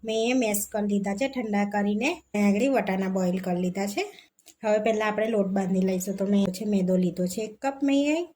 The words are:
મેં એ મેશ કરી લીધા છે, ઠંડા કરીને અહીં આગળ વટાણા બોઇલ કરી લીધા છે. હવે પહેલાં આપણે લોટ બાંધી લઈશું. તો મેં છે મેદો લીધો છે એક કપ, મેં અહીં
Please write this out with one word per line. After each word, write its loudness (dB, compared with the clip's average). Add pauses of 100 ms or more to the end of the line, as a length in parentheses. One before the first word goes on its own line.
મેં 0 (120)
એ 2
મેશ -2
કરી -2
લીધા 0
છે, 0
ઠંડા 0
કરીને 0
અહીં 0
આગળ 2
વટાણા 0
બોઇલ 0
કરી -2
લીધા -2
છે. -2 (640)
હવે 2
પહેલાં 2
આપણે 0
લોટ 2
બાંધી 0
લઈશું. -4
તો 0
મેં 2
છે -8 (100)
મેદો 2 (100)
લીધો 0
છે -6
એક -14
કપ, -2 (120)
મેં 4
અહીં 0